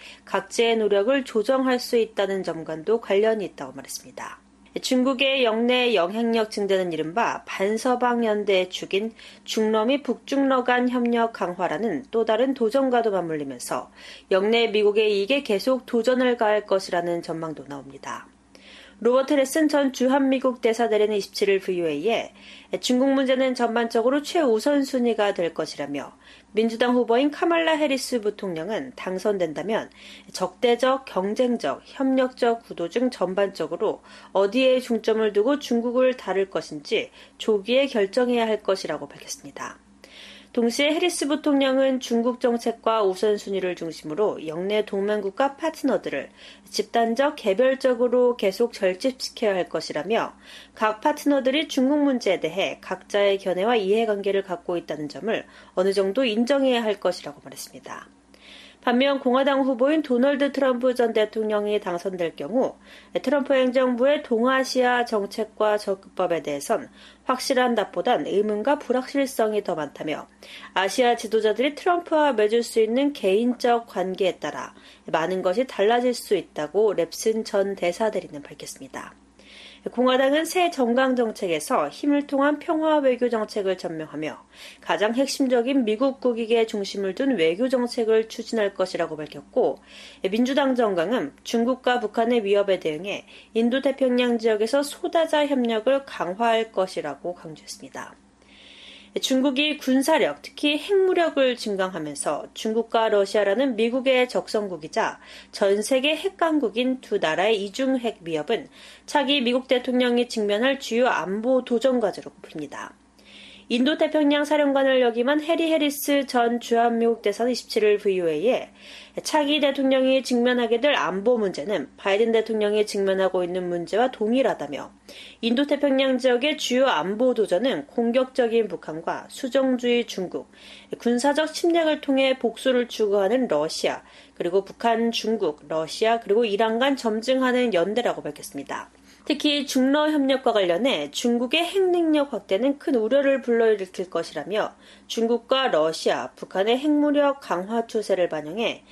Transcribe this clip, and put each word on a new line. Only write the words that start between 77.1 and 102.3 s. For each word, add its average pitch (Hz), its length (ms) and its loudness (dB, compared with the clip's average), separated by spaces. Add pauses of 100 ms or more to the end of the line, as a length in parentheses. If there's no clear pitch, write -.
전 196 320 -2
대사대리는 175 680 -4
밝혔습니다. - 720 -16 (760)
공화당은 269 540 2
새 339 260 0
정강 254 460 2
정책에서 190 720 -2
힘을 285 360 0
통한 285 320 0
평화 311 420 0
외교 247 280 2
정책을 208 500 -2
전명하며 156 640 -8 (380)
가장 196 340 0
핵심적인 262 720 2
미국 233 380 0
국익에 233 460 2
중심을 196 480 -4
둔 269 200 0
외교 175 320 2
정책을 233 640 0
추진할 214 460 -4
것이라고 170 420 -4
밝혔고 147 640 -2 (520)
민주당 254 440 2
정강은 196 580 0 (100)
중국과 247 560 0
북한의 226 460 0
위협에 196 340 2
대응해 165 460 -6 (300)
인도태평양 247 840 2
지역에서 226 460 0
소다자 311 640 0
협력을 254 580 0
강화할 220 680 -2
것이라고 175 640 -4
강조했습니다. - 800 -16 (1080)
중국이 269 560 2
군사력, 262 640 2
특히 294 380 -2
핵무력을 349 760 2
증강하면서 185 1000 -4